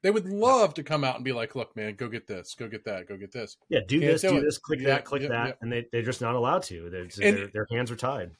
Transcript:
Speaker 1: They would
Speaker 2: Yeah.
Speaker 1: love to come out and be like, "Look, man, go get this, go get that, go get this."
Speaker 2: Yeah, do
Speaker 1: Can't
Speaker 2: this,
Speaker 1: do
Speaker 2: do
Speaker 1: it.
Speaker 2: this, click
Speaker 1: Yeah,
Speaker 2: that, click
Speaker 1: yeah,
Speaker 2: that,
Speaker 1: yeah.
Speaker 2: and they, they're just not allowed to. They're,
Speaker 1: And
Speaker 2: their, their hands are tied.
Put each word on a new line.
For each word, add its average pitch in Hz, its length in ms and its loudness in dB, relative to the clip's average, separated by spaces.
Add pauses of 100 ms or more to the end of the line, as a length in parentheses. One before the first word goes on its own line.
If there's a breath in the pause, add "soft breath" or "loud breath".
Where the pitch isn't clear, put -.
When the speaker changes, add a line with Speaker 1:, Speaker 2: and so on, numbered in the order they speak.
Speaker 1:
They 190 80 6
would 214 160 2
Speaker 2:
Yeah. 190 80 -6
Speaker 1:
love 220 400 6
to 156 80 -6
come 151 200 0
out 127 140 0
and 123 80 -10
be 131 80 0
like, 117 220 -4
"Look, 123 220 -6
man, 107 180 -6
go 120 140 -6
get 110 180 -8
this, 92 280 -10
go 117 140 -10
get 107 160 -12
that, 95 220 -6
go 101 100 -10
get 98 160 -14
this." 113 240 -10 (120)
Speaker 2:
Yeah, 117 180 4
do 135 140 2
Speaker 1:
Can't 147 120 6
Speaker 2:
this, 156 100 4
Speaker 1:
do - 80 4
Speaker 2:
do 143 80 6
Speaker 1:
it. 139 40 2
Speaker 2:
this, 147 160 0
click 151 220 -4
Speaker 1:
Yeah, 139 80 2
Speaker 2:
that, 139 160 2
click 135 180 -4
Speaker 1:
yeah, 143 60 -4
Speaker 2:
that, 117 180 0
Speaker 1:
yeah. 131 140 -4
Speaker 2:
and 117 120 -4
they, 120 200 -4
they're 117 100 0
just 120 180 -4
not 120 140 0
allowed 127 300 2
to. 87 260 -10
They're, 90 120 -8
Speaker 1:
And 101 360 2
Speaker 2:
their, 101 100 -6
their 107 220 -4
hands 117 200 0
are 117 60 -6
tied. 110 440 -4